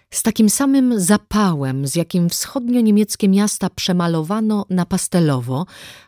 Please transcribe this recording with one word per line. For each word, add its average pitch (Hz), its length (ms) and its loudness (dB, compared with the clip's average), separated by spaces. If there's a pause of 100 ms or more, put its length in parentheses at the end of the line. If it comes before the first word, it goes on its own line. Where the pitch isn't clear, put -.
(120)
Z - 120 -6
takim 220 260 2
samym 262 500 2
zapałem, 160 880 0
z 131 80 -6
jakim 170 340 0
wschodnio-niemieckie 220 1000 0
miasta 202 400 0
przemalowano 180 1000 -2
na 180 160 0
pastelowo, 147 800 -2 (420)